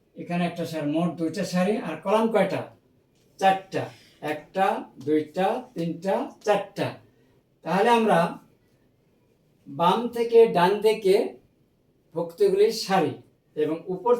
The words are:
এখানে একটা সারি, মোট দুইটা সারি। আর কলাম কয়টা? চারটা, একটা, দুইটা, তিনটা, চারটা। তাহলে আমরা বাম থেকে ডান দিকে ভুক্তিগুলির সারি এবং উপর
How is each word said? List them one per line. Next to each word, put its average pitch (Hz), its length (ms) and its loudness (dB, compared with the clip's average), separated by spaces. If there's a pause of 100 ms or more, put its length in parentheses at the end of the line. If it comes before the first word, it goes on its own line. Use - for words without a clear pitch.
(220)
এখানে 175 280 -4
একটা 170 220 -8
সারি, 147 240 -6
মোট 170 140 0 (100)
দুইটা 170 240 -4 (100)
সারি। 185 200 2 (140)
আর - 80 -8 (100)
কলাম 220 280 2
কয়টা? 180 280 0 (800)
চারটা, 190 440 0 (480)
একটা, 190 340 -2 (400)
দুইটা, 156 420 0 (280)
তিনটা, 170 400 -4 (300)
চারটা। 196 420 -2 (760)
তাহলে 190 260 2 (100)
আমরা 196 200 4 (1500)
বাম 170 320 0 (160)
থেকে 233 240 4 (160)
ডান 175 160 4 (140)
দিকে 202 300 2 (1000)
ভুক্তিগুলির 196 580 2 (120)
সারি 165 280 0 (420)
এবং 151 220 -2 (160)
উপর 247 260 0